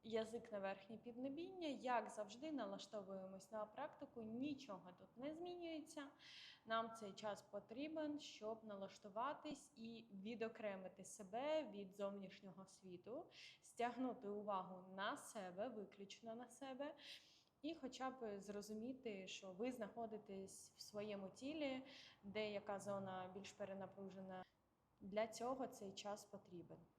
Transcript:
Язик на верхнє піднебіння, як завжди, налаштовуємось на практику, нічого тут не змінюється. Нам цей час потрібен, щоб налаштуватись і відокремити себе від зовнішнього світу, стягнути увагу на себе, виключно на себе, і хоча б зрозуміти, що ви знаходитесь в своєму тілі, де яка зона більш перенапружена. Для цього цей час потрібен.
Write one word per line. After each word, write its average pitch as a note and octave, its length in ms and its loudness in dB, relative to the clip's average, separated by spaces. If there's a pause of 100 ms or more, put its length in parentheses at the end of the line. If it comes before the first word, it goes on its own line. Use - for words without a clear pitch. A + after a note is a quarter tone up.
Язик A3+ 480 2
на G3+ 80 -2
верхнє G3 380 0
піднебіння, C#4 680 0
як A3+ 420 6
завжди, A3 420 -2
налаштовуємось G3 1000 -2
на G#3+ 140 2
практику, C4+ 560 -4
нічого A3 760 0
тут F#3+ 180 -16
не C#4+ 160 0
змінюється. E4 720 -2 (580)
Нам A3+ 340 6
цей G3+ 140 -4
час G#3 300 0
потрібен, D4 760 0
щоб A3 440 -2
налаштуватись A3 1120 -2
і A3+ 360 -6
відокремити G3 920 -2
себе B3+ 600 4
від G3+ 320 -4
зовнішнього G3 680 -2
світу, F#3+ 600 -6 (360)
стягнути A#3 680 2
увагу F#3 540 2 (120)
на A3 220 4
себе, F#3+ 500 0
виключно G#3+ 680 -4
на A#3+ 120 -6
себе, C#4 460 -2 (680)
і D#4+ 140 2
хоча C4 340 0
б A3+ 300 0
зрозуміти, G#3 880 0
що F#3+ 240 -4
ви A#3 200 2
знаходитесь G#3 1080 -4
в - 40 -10
своєму G3+ 480 0
тілі, C4 580 2 (360)
де G#3 280 4
яка G3+ 280 2
зона F#3+ 540 2
більш G3 180 -4
перенапружена. F#3+ 960 -2 (540)
Для G#3 280 6
цього A#3+ 400 2
цей G3 240 -4
час G#3 320 -2
потрібен. E3+ 600 -10 (140)